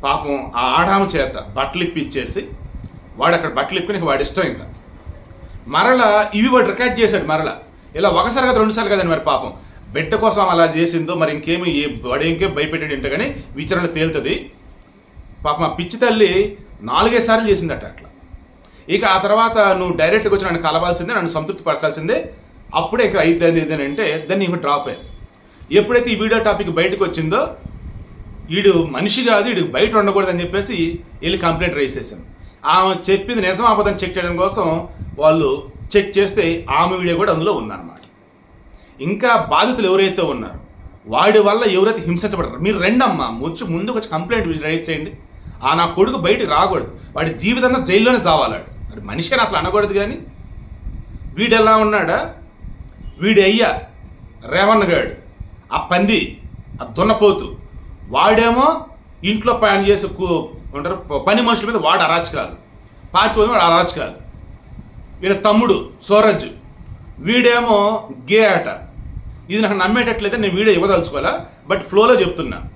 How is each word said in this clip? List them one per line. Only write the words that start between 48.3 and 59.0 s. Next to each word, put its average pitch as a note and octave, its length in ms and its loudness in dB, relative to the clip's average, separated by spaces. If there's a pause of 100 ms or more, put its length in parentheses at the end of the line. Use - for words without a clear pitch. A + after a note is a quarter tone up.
వాడు - 220 -12
మనిషి D3 300 -4
అని A#3+ 80 2
అసలు F#3+ 140 -2
అనకూడదు. G3 420 0
కానీ A3 200 -4 (1160)
వీడు A#3 200 0
ఎలా A3 220 6
ఉన్నాడా, G#3 580 0 (880)
వీడి G3+ 220 4
అయ్యా G#3+ 380 2 (680)
రేవణ్ G3+ 360 4
గాడు, D3 260 2 (640)
ఆ - 40 0
పంది, G3 600 0 (420)
ఆ - 20 -8
దున్నపోతు, G3 720 2 (520)
వాడేమో A3+ 800 2 (380)